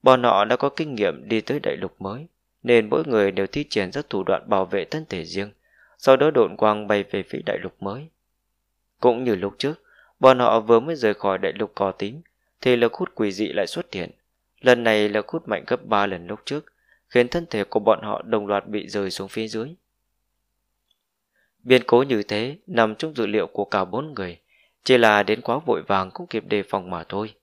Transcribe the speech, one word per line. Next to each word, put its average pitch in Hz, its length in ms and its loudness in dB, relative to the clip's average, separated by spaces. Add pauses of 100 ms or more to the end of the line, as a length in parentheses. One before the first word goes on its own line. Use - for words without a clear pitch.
Bọn 127 200 6
họ 104 220 6
đã 117 100 2
có 139 140 0
kinh 151 260 -6
nghiệm 92 340 -2
đi 110 120 0
tới 143 180 -4
đại 71 180 -4
lục 92 220 -10
mới, 113 280 -10 (360)
nên 117 260 4
mỗi 147 160 0
người 107 260 2
đều 95 160 -4
thi 143 220 -6
triển 95 220 -4
ra 139 180 -6
thủ 95 140 -4
đoạn 90 260 -2
bảo 95 160 0
vệ 92 200 -4
thân 156 240 -8
thể 82 160 -8
riêng, 95 260 -8 (460)
sau 135 200 6
đó 147 140 4
độn 104 260 2
quang 107 300 0
bay 101 160 2
về 98 200 -6
phía - 220 -10
đại - 120 -4
lục 90 220 -10
mới. 110 280 -10 (920)
Cũng 123 240 2
như 117 120 0
lúc 98 220 -6
trước, 147 260 -6 (360)
bọn 131 200 8
họ 113 200 4
vừa 113 200 6
mới 160 160 -6
rời 113 180 2
khỏi 95 240 -2
đại 95 160 -2
lục 107 220 -6
cỏ 98 160 -2
tím, 110 300 -10 (400)
thì 127 140 2
lực 117 180 2
hút - 220 -8
quỷ 104 160 -2
dị 95 160 -4
lại 87 200 -4
xuất - 260 -12
hiện. 90 180 -8 (500)
Lần 123 220 6
này 107 260 4
lực 104 180 -2
hút - 200 -8
mạnh 101 200 -2
gấp 123 180 -2
ba 101 220 2
lần 87 200 -8
lúc 101 180 -10
trước, 147 200 -8 (440)
khiến 123 180 4
thân 170 180 -4
thể 107 180 -4
của - 160 -2
bọn 104 240 2
họ 104 180 -6
đồng 110 260 -2
loạt 101 200 -2
bị 104 200 -8
rơi 98 240 -4
xuống 98 160 -10
phía 110 200 -8
dưới. 113 280 -10 (1900)
Biến 123 240 4
cố 120 160 4
như 120 200 -2
thế 120 340 -6 (100)
nằm 113 280 0
trong 156 200 -8
dự 117 100 -2
liệu 101 220 -2
của - 180 -6
cả 95 200 -2
bốn 131 280 -8
người, 92 260 -10 (440)
chỉ 127 140 4
là 107 260 6
đến 107 180 -2
quá 120 240 -4
vội 101 220 0
vàng 95 240 -2
không 175 160 -14
kịp 110 200 -6
đề 101 160 -2
phòng 92 260 -6
mà 85 140 -8
thôi. 104 400 -8